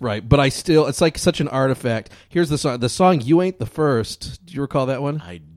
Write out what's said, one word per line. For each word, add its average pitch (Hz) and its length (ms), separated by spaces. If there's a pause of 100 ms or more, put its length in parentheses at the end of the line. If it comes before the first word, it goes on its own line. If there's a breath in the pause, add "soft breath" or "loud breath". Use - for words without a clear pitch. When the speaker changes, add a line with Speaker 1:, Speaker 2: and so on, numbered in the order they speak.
Speaker 1:
Right, 110 260
but 143 100
I 139 120
still, 156 380
it's 139 120
like 165 180
such - 220
an 143 80
artifact. 127 640 (180 loud breath)
Here's 170 220
the 147 80
song, 127 240
the 123 80
song 185 320
You 156 200
Ain't 185 160
the 120 80
First. 131 800
Do - 80
you 135 80
recall 135 260
that 131 140
one? 143 200
Speaker 2:
I 87 160 (200)